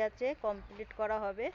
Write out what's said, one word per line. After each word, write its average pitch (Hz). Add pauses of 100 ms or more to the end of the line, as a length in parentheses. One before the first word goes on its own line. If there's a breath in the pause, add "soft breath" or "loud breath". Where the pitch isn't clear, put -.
আছে, 240 (180)
কমপ্লিট 208 (100)
করা 214
হবে। 202